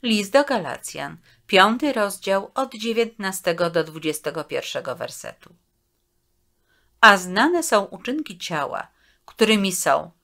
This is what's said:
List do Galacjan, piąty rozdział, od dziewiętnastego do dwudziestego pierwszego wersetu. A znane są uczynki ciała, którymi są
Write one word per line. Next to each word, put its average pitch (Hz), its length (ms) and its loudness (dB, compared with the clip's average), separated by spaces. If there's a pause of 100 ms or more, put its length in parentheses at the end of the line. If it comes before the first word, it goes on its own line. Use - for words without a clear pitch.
List 208 300 -2
do 277 100 6
Galacjan, 160 720 -6 (300)
piąty 220 460 4
rozdział, 196 600 -2
od 262 220 -4
dziewiętnastego 208 920 -4
do 165 140 0
dwudziestego 156 600 -6
pierwszego 131 520 -8
wersetu. - 600 -14 (1500)
A 208 160 10
znane 220 460 0
są 208 220 2
uczynki 240 520 -8
ciała, - 500 -6 (380)
którymi 214 460 2
są 160 400 0 (120)